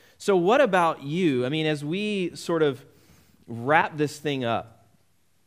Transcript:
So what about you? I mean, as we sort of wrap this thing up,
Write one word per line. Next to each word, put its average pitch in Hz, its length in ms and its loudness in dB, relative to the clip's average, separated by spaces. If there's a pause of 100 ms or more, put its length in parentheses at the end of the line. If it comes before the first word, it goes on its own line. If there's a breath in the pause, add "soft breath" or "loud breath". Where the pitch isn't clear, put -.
(160 loud breath)
So 202 220 0
what 214 240 4
about 175 400 2
you? 143 420 0
I 127 60 -4
mean, 156 160 -2
as 151 180 -2
we 190 500 -4
sort 160 280 -2
of 139 200 0 (640 soft breath)
wrap 147 520 0
this 147 200 -4
thing 139 260 -4
up, 113 420 -4 (600)